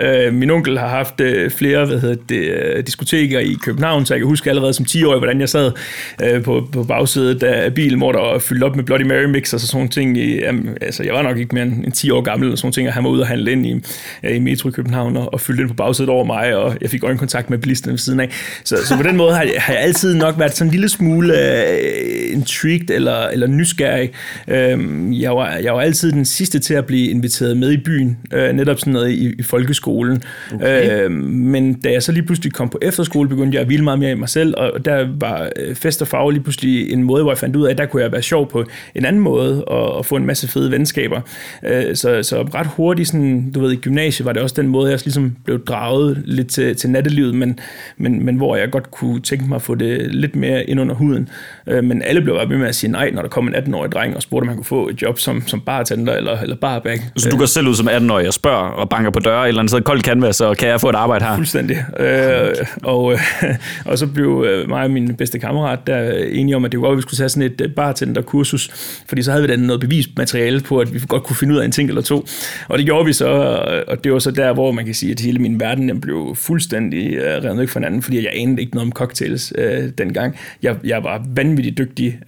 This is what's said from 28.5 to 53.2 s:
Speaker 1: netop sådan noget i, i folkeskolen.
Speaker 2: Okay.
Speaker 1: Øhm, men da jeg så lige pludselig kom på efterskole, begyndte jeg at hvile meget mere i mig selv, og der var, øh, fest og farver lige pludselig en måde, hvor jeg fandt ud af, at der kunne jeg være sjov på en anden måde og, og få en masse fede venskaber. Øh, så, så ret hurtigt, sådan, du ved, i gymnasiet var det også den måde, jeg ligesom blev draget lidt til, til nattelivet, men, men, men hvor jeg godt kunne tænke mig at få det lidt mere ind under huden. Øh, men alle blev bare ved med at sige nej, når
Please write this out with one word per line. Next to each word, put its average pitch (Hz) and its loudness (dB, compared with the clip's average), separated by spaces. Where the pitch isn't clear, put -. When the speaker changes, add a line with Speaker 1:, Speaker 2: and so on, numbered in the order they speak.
Speaker 1:
netop 139 2
sådan 139 0
noget 123 2
i, 123 0
i 127 -4
folkeskolen. 123 0
Speaker 2:
Okay. 110 2
Speaker 1:
Øhm, 90 0
men 131 2
da 127 0
jeg 123 2
så 170 0
lige 165 2
pludselig 170 -2
kom 123 -2
på - -8
efterskole, 160 0
begyndte 135 0
jeg 131 2
at 123 0
hvile 147 2
meget 139 2
mere 139 2
i 127 0
mig 120 -4
selv, 160 2
og 127 -2
der 135 0
var, 87 -4
øh, - -6
fest 156 -2
og 143 -4
farver 135 0
lige 147 2
pludselig 131 0
en 127 2
måde, 131 4
hvor 147 2
jeg 127 -2
fandt 127 -2
ud 147 4
af, 131 4
at 131 0
der 147 0
kunne 131 0
jeg 117 0
være 120 -2
sjov 147 0
på 117 -2
en 131 -2
anden 196 4
måde 135 2
og, 120 0
og - -4
få 139 -2
en 131 0
masse 135 -2
fede 135 0
venskaber. 131 0
Øh, 120 0
så, 120 2
så 120 -2
ret 160 -2
hurtigt, 170 0
sådan, 135 0
du 139 -2
ved, 131 2
i 127 0
gymnasiet 139 0
var 120 0
det 110 0
også 131 -2
den 139 2
måde, 135 2
jeg 135 0
ligesom 131 0
blev 123 -2
draget 135 0
lidt 131 -2
til, 127 0
til 131 -2
nattelivet, 139 2
men, 123 0
men, 120 0
men 123 2
hvor 120 2
jeg 107 0
godt 135 -4
kunne 123 -4
tænke 135 -2
mig 135 0
at 120 -6
få 120 -4
det 117 -2
lidt 147 -2
mere 131 0
ind 135 0
under 127 0
huden. 127 2
Øh, 123 2
men 123 0
alle 160 2
blev 147 2
bare - 0
ved 135 0
med 135 2
at 117 -2
sige - -2
nej, 113 0
når 87 -4